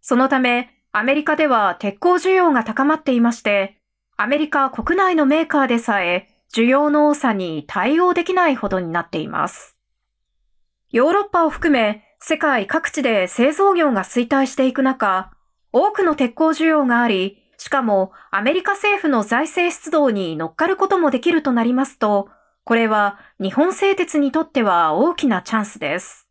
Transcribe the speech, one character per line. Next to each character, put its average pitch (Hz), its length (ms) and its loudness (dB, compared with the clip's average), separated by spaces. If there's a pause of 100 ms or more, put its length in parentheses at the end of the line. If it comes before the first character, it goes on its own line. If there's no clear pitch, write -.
そ - 160 -2
の 262 120 2
た 269 100 0
め、 247 320 -2 (220)
ア 214 100 -2
メ 262 120 0
リ 294 100 -2
カ 302 120 0
で 311 100 0
は 208 320 2
鉄 202 200 -6
鋼 359 160 2
需 359 160 0
要 370 200 4
が 247 140 2
高 226 200 -2
ま 311 120 2
っ 311 60 -10
て 269 100 0
い 240 80 2
ま 233 120 2
し - 100 -10
て、 202 360 -2 (380)
ア 208 100 -2
メ 277 120 0
リ 302 100 0
カ 269 220 0
国 269 280 -2
内 370 180 2
の 294 100 2
メ 311 160 2
ー 311 40 -2
カ 294 160 0
ー 262 40 2
で 233 120 0
さ 208 240 -2
え、 180 260 -2 (260)
需 226 100 2
要 277 260 4
の 294 180 4
多 294 60 2
さ 262 180 0
に 165 340 -6
対 254 340 0
応 359 140 2
で 349 100 0
き 370 80 -4
な 359 160 2
い 277 60 2
ほ 220 140 -6
ど 185 120 -2
に 170 120 -6
な 170 80 -2
っ - 100 -10
て 170 80 -6
い 156 100 -6
ま - 200 -4
す。 - 300 -12 (1120)
ヨ 254 180 2
ー 339 40 2
ロ 403 100 2
ッ - 20 -2
パ 349 220 0
を 294 40 0
含 - 220 0
め、 214 320 0 (160)
世 - 160 -2
界 262 300 -2
各 - 240 -4
地 294 120 -6
で 214 260 0
製 269 240 2
造 392 220 2
業 311 180 2
が 190 120 -2
衰 240 240 -4
退 269 180 2
し - 100 -10
て 262 100 2
い 254 60 0
く 269 100 -2
中、 208 480 -2 (420)
多 370 180 2
く 415 140 0
の 311 100 2
鉄 247 200 -2
鋼 320 140 2
需 320 180 0
要 302 180 2
が 240 160 2
あ 240 80 0
り、 196 340 -4 (140)
し - 140 -14
か 277 100 0
も 196 320 0 (180)
ア 196 120 -2
メ 262 100 0
リ 370 100 -2
カ 403 100 -2
政 403 280 0
府 330 80 -2
の 277 140 2
財 240 240 -2
政 349 280 -2
出 - 160 -12
動 294 200 2
に 185 260 -4
乗 165 120 -6
っ - 60 -14
か 311 120 -2
る 381 100 0
こ 392 100 0
と 381 120 0
も 311 120 2
で 254 80 -2
き 339 140 0
る 320 100 2
と 269 100 -2
な 233 120 2
り 240 80 0
ま 262 140 0
す - 120 -12
と、 202 300 0 (360)
こ 233 100 0
れ 226 140 2
は 208 300 0 (220)
日 190 140 -4
本 339 180 2
製 392 220 0
鉄 339 240 -2
に 285 140 0
と 320 100 0
っ 311 80 -8
て 269 120 -2
は 170 300 2
大 285 220 0
き 285 140 -2
な 190 120 0
チ - 140 -8
ャ 220 80 0
ン 202 40 -4
ス - 120 -12
で 156 200 -4
す。 - 320 -14